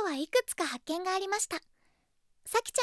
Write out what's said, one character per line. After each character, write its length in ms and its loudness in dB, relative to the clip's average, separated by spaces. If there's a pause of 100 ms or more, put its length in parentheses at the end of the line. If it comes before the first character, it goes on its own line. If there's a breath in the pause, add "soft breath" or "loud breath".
日 40 0
は 20 -2
い 140 -2
く 180 4
つ 80 -4
か 120 0
発 200 -8
見 180 -2
が 100 2
あ 40 2
り 100 -2
ま 100 2
し 100 -2
た。 80 -4 (880)
さ 160 0
き 100 -10
ち 100 0